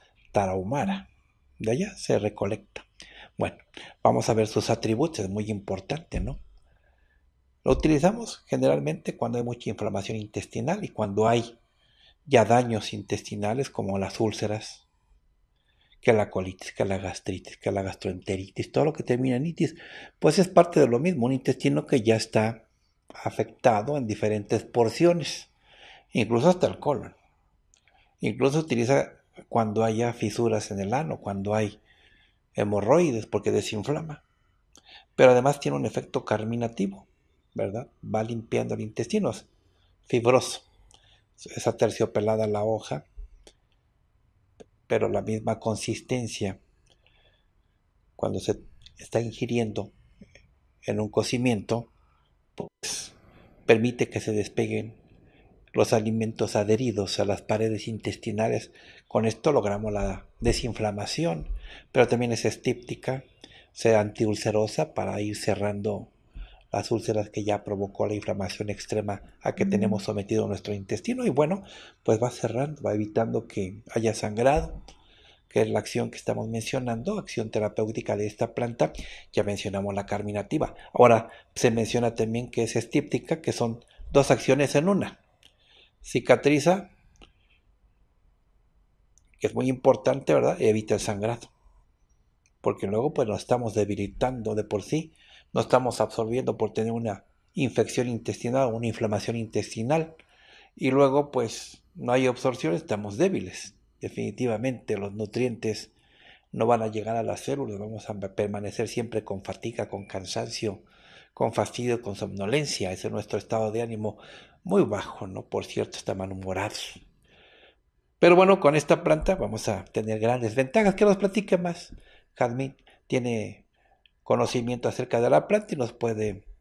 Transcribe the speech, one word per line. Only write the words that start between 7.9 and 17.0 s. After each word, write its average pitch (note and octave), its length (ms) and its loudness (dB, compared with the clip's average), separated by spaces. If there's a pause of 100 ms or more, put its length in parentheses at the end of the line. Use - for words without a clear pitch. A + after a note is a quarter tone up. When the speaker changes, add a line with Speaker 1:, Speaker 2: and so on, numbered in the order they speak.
Speaker 1:
generalmente C#3+ 720 0
cuando A#2+ 200 -2
hay A#2+ 60 -2
mucha A#2+ 260 -6
inflamación G2+ 480 -4
intestinal B2+ 640 -6
y - 60 -8
cuando G#2+ 380 0
hay A#2 300 2 (680)
ya A#2+ 200 6
daños A#2 480 2
intestinales G#2 760 -4
como G2 280 -4
las F#2+ 220 -4
úlceras, G#2+ 680 -4 (1120)
que A#2+ 120 4
la G#2 160 2
colitis, F#2 420 -8
que A2 140 -2
la F#2+ 140 -2
gastritis, - 580 -10